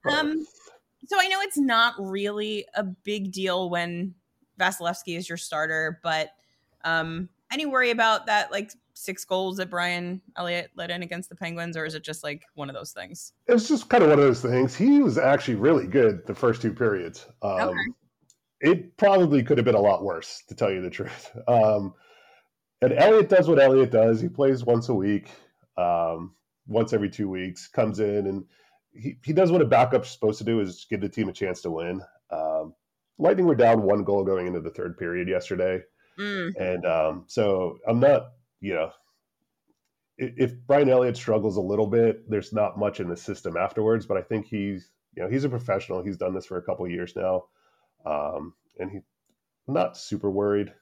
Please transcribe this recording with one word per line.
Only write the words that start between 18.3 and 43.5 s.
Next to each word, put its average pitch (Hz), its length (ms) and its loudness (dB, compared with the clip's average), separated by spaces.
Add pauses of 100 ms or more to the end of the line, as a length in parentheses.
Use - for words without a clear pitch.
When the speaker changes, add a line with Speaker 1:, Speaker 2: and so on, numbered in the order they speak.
Speaker 1:
it 180 360 0
probably 180 480 6
could 143 140 2
have 117 60 2
been 117 120 4
a 101 40 4
lot 98 240 4
worse, 85 440 -8
to - 60 -16
tell 107 180 0
you 92 100 -4
the 90 80 -6
truth. - 400 -12 (100)
<laughs> - 80 -4
Um, 107 460 4 (880)
and 127 100 4
Elliott 208 360 6
does 180 200 6
what 156 120 6
Elliott 131 320 8
does. 113 280 6
He - 80 -2
plays 135 360 0
once 117 240 2
a 123 60 0
week, 101 360 0 (460)
um, 85 580 -2 (320)
once 113 260 -2
every 101 180 0
two 104 180 -6
weeks, 92 400 -10
comes 107 320 -2
in, 101 260 0
and 95 180 -6 (480)
he, - 320 -12
he - 80 -4
does 170 200 4
what 175 100 4
a - 40 4
backup's 123 440 2
supposed 107 280 -2
to 110 60 -10
do, 113 160 0
is 92 300 -6
give 104 100 -4
the 98 80 -6
team 101 200 -4
a 92 40 -8
chance 92 300 -8
to 90 80 -6
win. 87 320 -6 (280)
Um, 80 440 -6 (460)
Lightning 180 260 2
were 151 100 2
down 113 260 4
one 101 220 2
goal 98 180 0
going 92 240 -2
into 87 140 -6
the 82 100 -10
third 87 280 -10
period 87 300 -6
yesterday. 92 540 -2 (380)
Speaker 2:
Mm. 196 360 -8
Speaker 1:
And, 90 300 -4
um, 82 400 -2
so 95 600 -2
I'm 117 120 0
not, 135 340 4 (280)
you 95 140 -6
know, 80 160 -2 (1300)
i-, 123 160 -6
if 123 180 0 (120)
Brian 143 220 4
Elliott 123 280 4
struggles 107 400 0
a 104 40 0
little 101 280 0
bit, 113 420 2
there's 104 220 -4
not 104 260 -2
much 101 220 -2
in 90 80 -6
the 87 80 -6
system 87 400 -8